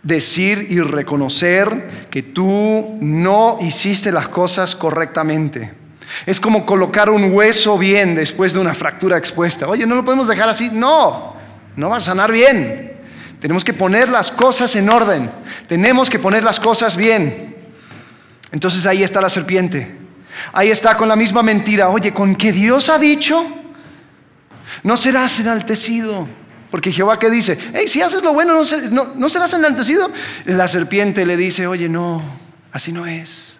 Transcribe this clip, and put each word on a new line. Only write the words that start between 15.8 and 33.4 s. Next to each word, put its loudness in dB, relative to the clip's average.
que -2
poner 2
las 2
cosas 0
bien. 0
Entonces -2
ahí 2
está 0
la 2
serpiente. -2
Ahí 4
está 4
con 0
la 4
misma 2
mentira. 2
"Oye, 0
con 2
que 0
Dios 2
ha 4
dicho, 2
no 2
serás 0
enaltecido". -4
Porque -4
Jehová, 2
¿qué 2
dice? 0
"Hey, -2
si -2
haces 0
lo 2
bueno, 2
¿no 4
se-, -4
no, 0
no -2
serás 0
enaltecido?". 0
La 0
serpiente 0
le 0
dice, -2
"Oye, -4
no, -4
así -8
no -10
es. -14